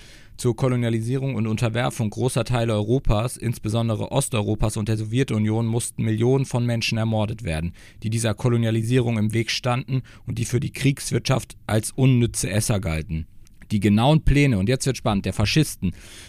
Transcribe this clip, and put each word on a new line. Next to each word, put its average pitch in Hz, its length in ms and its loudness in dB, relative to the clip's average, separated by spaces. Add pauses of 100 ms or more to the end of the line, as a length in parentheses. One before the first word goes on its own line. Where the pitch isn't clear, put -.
(380)
Zur 120 180 0
Kolonialisierung 123 800 -2
und 110 100 -2
Unterwerfung 113 640 -2
großer 117 360 -2
Teile 117 280 0
Europas, 107 640 2
insbesondere 113 800 -2
Osteuropas 107 640 0
und 107 100 -2
der 113 80 0
Sowjetunion, 110 720 0
mussten 113 360 -2
Millionen 117 420 2
von 120 200 -2
Menschen 117 320 -2
ermordet 110 460 -2
werden, 82 300 -4 (280)
die 110 80 -4
dieser 113 240 0
Kolonialisierung 117 840 0
im 107 160 0
Weg 113 180 0
standen 123 520 -2 (220)
und 110 120 -6
die 117 80 -2
für - 160 -2
die 127 100 -4
Kriegswirtschaft - 840 -2 (100)
als 107 240 0
unnütze 120 580 2
Esser 104 300 0
galten. 80 480 -4 (440)
Die 110 80 2
genauen 113 440 4
Pläne, 135 340 4
und 95 100 2
jetzt - 200 0
wird 127 100 0
spannend, 101 280 -2
der 95 80 -2
Faschisten, 104 580 0 (380)